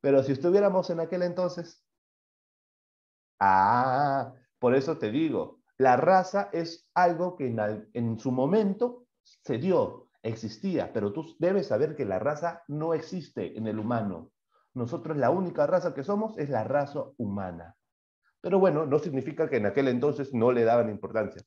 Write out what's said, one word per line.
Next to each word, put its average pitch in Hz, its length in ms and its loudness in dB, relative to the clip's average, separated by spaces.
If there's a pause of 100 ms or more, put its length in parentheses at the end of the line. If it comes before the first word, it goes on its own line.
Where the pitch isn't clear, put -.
Pero 139 220 6
si 135 100 0
estuviéramos 185 580 2
en 165 100 -4
aquel 180 220 -4
entonces, 175 640 -6 (1500)
ah, 123 920 4 (260)
por 123 160 4
eso 151 240 0
te 107 120 -2
digo, 120 500 -2 (180)
la 127 180 6
raza 185 560 2
es 165 420 -8
algo 180 420 2
que 139 100 -6
en 113 140 -2
al-, 107 320 -4
en 117 260 -4
su 127 140 -4
momento 196 760 0 (160)
se - 360 -8
dio, 151 500 0 (140)
existía, 117 680 -4
pero 104 200 -2
tú - 260 -10
debes 185 300 0
saber 147 260 0
que 135 100 -4
la 95 140 -2
raza 151 480 -4
no 151 260 -4
existe 156 640 -6
en 110 120 -6
el 107 100 -4
humano. 104 540 -4 (420)
Nosotros 131 420 -6
la 127 140 2
única 170 360 0
raza 175 280 0
que 139 80 -8
somos 208 360 -4
es 143 120 -4
la 113 140 -2
raza 143 400 -2 (140)
humana. 92 580 -8 (640)
Pero 185 180 2
bueno, 160 260 4
no 143 140 2
significa 151 500 -4
que 127 100 0
en 104 80 0
aquel 135 200 2
entonces 139 480 0
no 120 160 4
le 120 140 4
daban 113 260 4
importancia. 101 560 -6